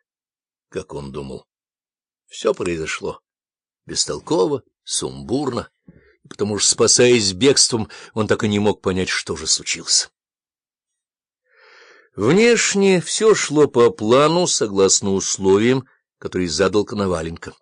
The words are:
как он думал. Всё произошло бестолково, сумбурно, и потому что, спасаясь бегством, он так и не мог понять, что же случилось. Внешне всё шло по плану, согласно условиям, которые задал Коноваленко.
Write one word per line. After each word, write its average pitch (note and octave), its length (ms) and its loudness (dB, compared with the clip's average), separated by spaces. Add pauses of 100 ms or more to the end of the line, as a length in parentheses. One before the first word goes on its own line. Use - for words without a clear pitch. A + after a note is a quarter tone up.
(680)
как - 240 -12
он C#2+ 180 -12
думал. C2+ 340 -14 (840)
Всё - 240 -2
произошло F2 680 -8 (640)
бестолково, C#3 800 -4 (200)
сумбурно, G#2 840 -6 (540)
и - 40 -20
потому G#2 300 -4
что, - 140 0
спасаясь A#2 640 4
бегством, A2 560 0 (240)
он A2 140 -2
так G#2 160 0
и A#2 40 0
не G#2 120 0
мог G#2 220 0
понять, F#2 280 -2
что - 260 -6
же D#2+ 120 -8
случилось. - 640 -4 (2000)
Внешне G3 840 4
всё G#3+ 340 2
шло D3 320 2
по A#2+ 220 4
плану, D3+ 580 2
согласно G2 640 2
условиям, G2 760 2 (320)
которые F#2 300 -6
задал F#2+ 360 0
Коноваленко. F2 760 -6